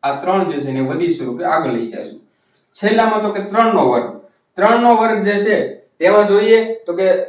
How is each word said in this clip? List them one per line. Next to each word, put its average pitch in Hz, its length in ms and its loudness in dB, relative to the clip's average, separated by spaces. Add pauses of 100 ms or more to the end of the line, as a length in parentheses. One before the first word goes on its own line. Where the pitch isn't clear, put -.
આ 139 180 -4
ત્રણ 185 300 0
જે 147 80 -4
છે 135 100 -6
એને 131 120 -4
વધી 160 320 -2
સ્વરૂપે 120 300 -8
આગળ 151 280 0
લઈ 117 160 -4
જઈશું. - 320 -14 (540)
છેલ્લામાં 220 480 0
તો 208 100 -4
કે 190 120 -6
ત્રણ 220 300 0
નો 131 160 2
વર્ગ, - 320 -4 (320)
ત્રણ 226 280 2
નો 240 140 6
વર્ગ 220 280 0
જે 202 160 -2
છે 208 360 -2 (240)
તેમાં 202 280 4
જોઈએ 220 480 2
તો 175 180 -10
કે 180 220 2 (140)